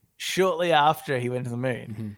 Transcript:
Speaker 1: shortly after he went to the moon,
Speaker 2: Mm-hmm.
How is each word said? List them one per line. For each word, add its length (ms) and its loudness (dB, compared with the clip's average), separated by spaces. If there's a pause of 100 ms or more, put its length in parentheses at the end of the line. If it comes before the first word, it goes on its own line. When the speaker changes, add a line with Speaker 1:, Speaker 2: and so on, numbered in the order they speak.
(180)
Speaker 1:
shortly 560 2
after 440 4
he 120 -2
went 160 -4
to 40 -6
the 80 -6
moon, 340 -4
Speaker 2:
Mm-hmm. 260 -10